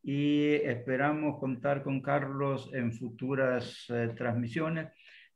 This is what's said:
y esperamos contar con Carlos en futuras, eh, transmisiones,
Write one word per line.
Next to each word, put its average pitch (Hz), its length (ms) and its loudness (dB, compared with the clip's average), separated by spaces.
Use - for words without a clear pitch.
y 147 500 4
esperamos 143 840 0
contar 139 420 0
con 135 200 -2
Carlos 139 720 0
en 120 200 0
futuras, 127 960 -2
eh, 120 260 0
transmisiones, 127 760 -2